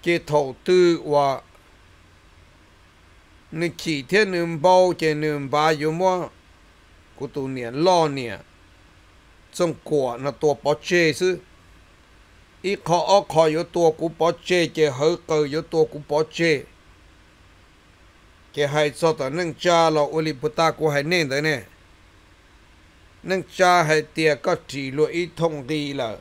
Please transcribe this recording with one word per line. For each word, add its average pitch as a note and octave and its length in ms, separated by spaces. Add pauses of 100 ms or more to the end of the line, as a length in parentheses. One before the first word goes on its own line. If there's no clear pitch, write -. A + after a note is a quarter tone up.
Chỉ E3+ 160
thầu D3 460
tư F3 400
và C#3 360 (2000)
nữ E3 240
chỉ D3 260
thế F#3+ 220
nữ F3+ 220 (160)
bao, F3+ 360
chỉ D#3 160
nữ D3+ 240 (120)
ba D3+ 200
dù D#3 220
mua. F3+ 360 (920)
Cú C#3 80
tu C3+ 220
nè B2 220
lo E3 380
nè. B2 300 (1120)
Trong E3+ 220 (100)
quả C3 320
là C3+ 140
tua D3 320
bỏ C#3+ 200
chê E3+ 300
sư. F3+ 260 (1200)
Ít G3 220
khó E3+ 140
ốc G3 360
khó D#3+ 100
yếu D#3+ 200
tua E3+ 260
cú D#3+ 280
bỏ E3+ 140 (120)
chê, F3+ 220
chỉ D#3 180
hở D3 320 (100)
cờ D3+ 180
yếu D3 180
tua D#3+ 220
cú D3+ 240
bỏ D3+ 140 (100)
chê. E3 300 (1900)
Chỉ C#3+ 120
hay D3 260
cho D#3+ 220
tao C#3 180
nâng E3 240
cha E3+ 360
là D#3 100
ô D3 200
lì D#3 120
bù C3+ 160
ta D#3+ 220
cú D#3 180
hay C#3+ 140
nên D#3+ 260
đấy C3+ 140
nè. D3 200 (1600)
Nâng F3+ 200 (140)
cha F3+ 260
hay D#3 200
tìa D#3 320
có E3+ 220 (120)
chỉ C3+ 220
lụa D3 160
ít E3+ 300
thông D3+ 300
đi D3 260
là. A#2 280